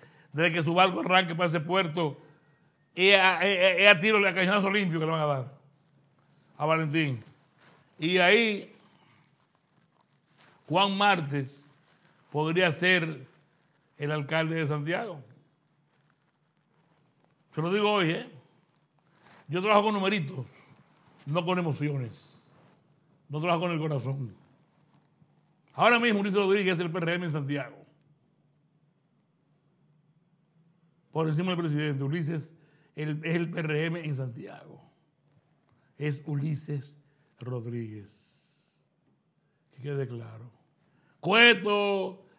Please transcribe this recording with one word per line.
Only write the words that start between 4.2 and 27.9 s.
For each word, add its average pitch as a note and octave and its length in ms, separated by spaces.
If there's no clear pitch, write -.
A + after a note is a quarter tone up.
a F#3 60
cañonazo F#3+ 380
limpio F#3 300
que D#3 60
le D#3+ 40
van D#3+ 120
a D3+ 40
dar C3+ 320
a D3 80
Valentín. D#3 600
Y F3 200
ahí G#3 560
Juan F#3+ 280
Martes D#3 680
podría E3 420
ser E3 540
el D3 120
alcalde D#3 460
de D#3+ 100
Santiago. D#3 540
Se D#3 80
lo E3+ 100
digo G#3 200
hoy, F#3 180
¿eh? A#3 180
Yo E3+ 140
trabajo G#3 220
con G#3+ 100
numeritos, F#3 540
no E3 200
con F3+ 140
emociones. C#3+ 920
No D3 120
trabajo E3+ 220
con F3 100
el D#3+ 60
corazón. C3+ 560
Ahora A#3 260
mismo A3+ 220
Ulises G3+ 180
Rodríguez G3 360
es E3 60
el F3 120
P F#3 60
R E3 160
M F3+ 120
en D#3 60
Santiago. C#3 440